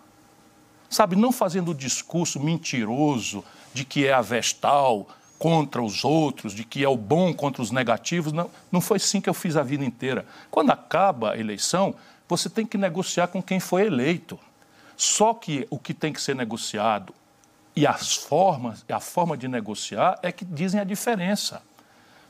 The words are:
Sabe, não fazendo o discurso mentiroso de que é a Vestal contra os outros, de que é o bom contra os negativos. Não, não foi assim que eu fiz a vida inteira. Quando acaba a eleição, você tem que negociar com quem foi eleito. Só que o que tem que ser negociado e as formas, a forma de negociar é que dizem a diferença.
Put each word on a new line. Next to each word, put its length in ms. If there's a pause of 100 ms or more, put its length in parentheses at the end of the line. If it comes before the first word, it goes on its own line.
(880)
Sabe, 260
não 160
fazendo 400
o 20
discurso 640
mentiroso 1080 (280)
de 120
que 200
é 60
a 100
Vestal 840 (320)
contra 420
os 220
outros, 480
de 140
que 180
é 60
o 80
bom 360
contra 280
os 100
negativos. 640
Não, 160 (200)
não 120
foi 160
assim 240
que 80
eu 40
fiz 220
a 80
vida 220
inteira. 400 (260)
Quando 200
acaba 600
a 60
eleição, 580 (320)
você 220
tem 160
que 120
negociar 500
com 140
quem 180
foi 280
eleito. 520 (560)
Só 380
que 360
o 100
que 140
tem 200
que 80
ser 140
negociado 800 (600)
e 120
as 280
formas, 720
a 120
forma 360
de 120
negociar 720
é 100
que 140
dizem 340
a 40
diferença. 800 (680)